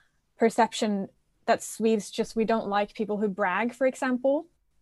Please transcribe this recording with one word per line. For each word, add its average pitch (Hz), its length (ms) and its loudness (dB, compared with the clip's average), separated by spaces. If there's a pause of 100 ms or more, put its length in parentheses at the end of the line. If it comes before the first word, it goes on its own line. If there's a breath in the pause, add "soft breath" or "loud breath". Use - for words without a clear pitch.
(360)
perception 214 720 2 (380)
that - 160 2
Swedes 220 480 0
just, - 240 -6
we 226 100 0
don't 226 220 0
like 202 280 -2
people 208 240 -4
who 214 100 0
brag, 202 440 -2
for - 140 0
example. 269 600 0 (360)